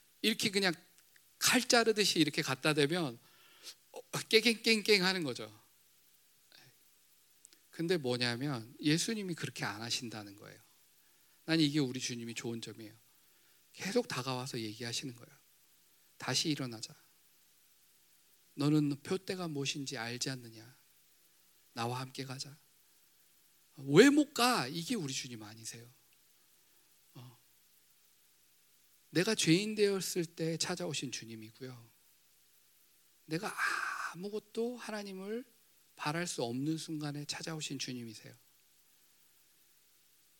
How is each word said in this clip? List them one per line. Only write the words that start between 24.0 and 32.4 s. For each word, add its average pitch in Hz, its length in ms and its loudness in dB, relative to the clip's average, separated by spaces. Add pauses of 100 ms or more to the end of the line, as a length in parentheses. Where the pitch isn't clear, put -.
못 294 240 6
가? 233 340 2
이게 165 280 -4
우리 151 180 -4
주님 123 300 -8
아니세요? 113 440 -14 (1300)
어. 123 240 -20 (1700)
내가 185 240 2
죄인 208 400 4
되었을 196 500 2
때 160 320 -4
찾아오신 160 560 -4
주님이고요. 113 800 -14 (1400)